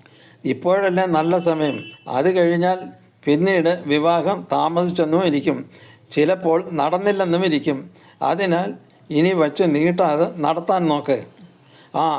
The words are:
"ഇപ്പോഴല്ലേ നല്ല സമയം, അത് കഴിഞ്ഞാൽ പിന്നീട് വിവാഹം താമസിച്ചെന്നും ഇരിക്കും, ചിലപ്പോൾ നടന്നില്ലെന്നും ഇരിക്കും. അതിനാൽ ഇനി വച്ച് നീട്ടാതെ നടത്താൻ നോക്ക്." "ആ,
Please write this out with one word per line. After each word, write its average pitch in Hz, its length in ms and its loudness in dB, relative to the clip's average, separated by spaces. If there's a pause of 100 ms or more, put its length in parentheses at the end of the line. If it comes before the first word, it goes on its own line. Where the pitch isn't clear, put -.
(520)
"ഇപ്പോഴല്ലേ 190 520 0 (120)
നല്ല 160 220 2
സമയം, 156 380 0 (400)
അത് 151 200 2
കഴിഞ്ഞാൽ 175 420 2 (460)
പിന്നീട് 170 460 2 (220)
വിവാഹം 165 460 0 (140)
താമസിച്ചെന്നും 165 760 0
ഇരിക്കും, 143 300 -2 (560)
ചിലപ്പോൾ 170 440 2 (220)
നടന്നില്ലെന്നും 185 680 0
ഇരിക്കും. 143 300 -2 (520)
അതിനാൽ 180 380 0 (420)
ഇനി 165 220 2 (100)
വച്ച് 147 220 0 (100)
നീട്ടാതെ 165 520 2 (200)
നടത്താൻ 175 440 0
നോക്ക്." 143 280 -2 (840)
"ആ, - 20 2 (140)